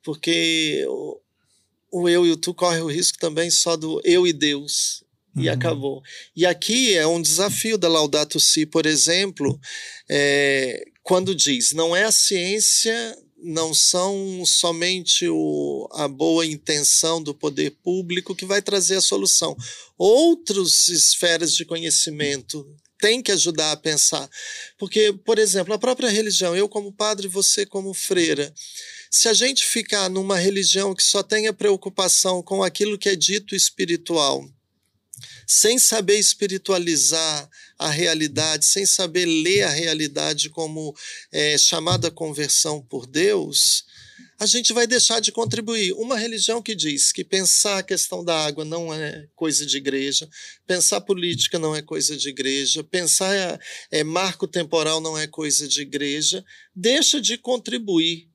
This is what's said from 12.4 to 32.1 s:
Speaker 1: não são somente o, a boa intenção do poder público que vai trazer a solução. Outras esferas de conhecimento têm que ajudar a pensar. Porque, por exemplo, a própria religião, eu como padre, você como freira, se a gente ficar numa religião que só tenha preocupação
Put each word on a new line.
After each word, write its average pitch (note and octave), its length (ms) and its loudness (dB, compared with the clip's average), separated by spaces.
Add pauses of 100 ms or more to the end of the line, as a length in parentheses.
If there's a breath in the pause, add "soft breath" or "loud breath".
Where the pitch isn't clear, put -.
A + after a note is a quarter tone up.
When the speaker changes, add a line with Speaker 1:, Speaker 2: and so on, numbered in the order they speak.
Speaker 1:
não D#3+ 300 -2
são F#3+ 720 0
somente F3 840 0
o, D3 640 -4
a D3+ 160 -4
boa E3 380 0
intenção D#3 760 0
do D3 120 -8
poder D3 380 -4 (120)
público F3+ 500 -4
que F#3 120 -10
vai G3 160 0
trazer F#3+ 340 0
a F#3 60 2
solução. F#3 560 2 (400 loud breath)
Outras G#3+ 920 4
esferas E3 680 2
de E3+ 120 -2
conhecimento D3+ 1000 -4 (340)
têm A3+ 220 4
que A3 120 -2
ajudar D#3 400 0
a D3 40 -4
pensar. D3+ 500 0 (520 loud breath)
Porque, G#3 320 2 (140)
por A3 120 2
exemplo, G3 360 2
a G#3+ 40 -2
própria B3 320 0
religião, G3+ 460 0
eu G3+ 140 0
como G3+ 240 -8
padre, G#3 340 -4
você F#3+ 380 0
como G3 280 -6
freira, D#3+ 580 0 (600 loud breath)
se - 160 4
a A3+ 60 4
gente B3+ 320 2
ficar G#3 440 -2
numa F#3+ 280 -2
religião G3 580 0
que - 80 0
só - 180 2
tenha G#3+ 320 0
preocupação F#3+ 880 0